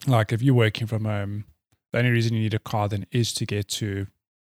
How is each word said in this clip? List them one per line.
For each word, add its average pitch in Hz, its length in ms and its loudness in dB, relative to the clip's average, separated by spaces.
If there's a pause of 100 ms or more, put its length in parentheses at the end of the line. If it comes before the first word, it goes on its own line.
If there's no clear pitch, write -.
Like, 113 260 4
if 110 80 -2
you're 135 140 4
working 113 320 2
from 107 180 -4
home, 104 400 -6 (480)
the 117 60 0
only 123 120 4
reason 117 220 2
you 110 80 0
need 110 120 0
a 110 60 -2
car 104 300 -2
then 101 220 -4
is 120 220 0
to - 120 -6
get 104 240 -4
to, 98 380 -4 (340)